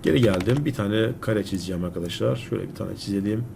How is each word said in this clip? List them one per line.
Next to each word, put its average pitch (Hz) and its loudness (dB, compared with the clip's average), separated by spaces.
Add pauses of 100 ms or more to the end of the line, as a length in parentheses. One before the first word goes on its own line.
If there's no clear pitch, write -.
Geri 147 6
geldim. 104 4
Bir 143 0
tane 107 2 (120)
kare 107 0
çizeceğim 90 -4
arkadaşlar. 90 -2
Şöyle 95 -4
bir - -12
tane 95 -6
çizelim. 104 -2 (120)